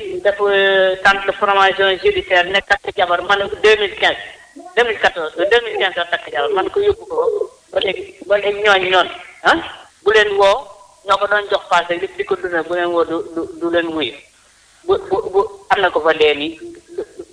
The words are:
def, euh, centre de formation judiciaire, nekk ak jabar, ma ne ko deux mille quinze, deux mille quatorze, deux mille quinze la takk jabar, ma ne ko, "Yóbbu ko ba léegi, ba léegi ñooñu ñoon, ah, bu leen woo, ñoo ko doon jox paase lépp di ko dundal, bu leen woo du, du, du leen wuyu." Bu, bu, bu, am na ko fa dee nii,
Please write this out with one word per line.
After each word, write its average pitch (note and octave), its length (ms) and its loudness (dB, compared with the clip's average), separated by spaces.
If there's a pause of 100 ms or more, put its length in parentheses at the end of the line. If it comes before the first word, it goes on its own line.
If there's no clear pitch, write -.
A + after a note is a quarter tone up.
(240)
def, G3+ 180 0
euh, G3 540 2 (100)
centre G3 220 2
de F#3+ 60 -2
formation G3 520 2 (160)
judiciaire, F#3+ 480 2
nekk - 220 -2
ak - 260 -2
jabar, F3 240 0
ma F#3+ 140 0
ne G3+ 120 -2
ko - 140 -8
deux G#3+ 160 6
mille G3+ 160 -2
quinze, F3 240 0 (580)
deux A#3 80 2
mille A3+ 140 -2
quatorze, E3 400 -2
deux G3+ 280 2
mille G#3+ 120 -6
quinze F#3+ 180 -2
la F3 100 -4
takk - 280 -6
jabar, - 160 -2
ma C#4 140 0
ne F#4+ 60 -4
ko, G4+ 100 -2
"Yóbbu G#4 260 0
ko - 460 -2 (220)
ba - 60 0
léegi, F#3 360 -6 (100)
ba G3+ 140 2
léegi G3+ 240 -2
ñooñu G3 260 4
ñoon, F#3 200 2 (340)
ah, B3+ 140 4 (460)
bu G4+ 100 4
leen - 200 4
woo, G3+ 320 4 (400)
ñoo G3 120 2
ko G3+ 100 0
doon G3+ 240 0
jox F#3+ 180 -2
paase F3 240 2
lépp E3+ 240 -6
di G3+ 80 -4
ko G3 100 -2
dundal, F3 280 -4
bu D#3+ 100 -4
leen F3 160 -2
woo E3+ 160 2
du, E3 160 -4 (140)
du, E3 60 -4 (200)
du E3+ 80 -2
leen E3 240 0
wuyu." C3 220 -4 (720)
Bu, F#4 120 2 (140)
bu, - 180 -2
bu, - 180 2 (220)
am G3+ 100 2
na F#3 120 2
ko D#3+ 100 -2
fa D#3+ 120 2
dee D3+ 200 4
nii, D3 240 -6 (760)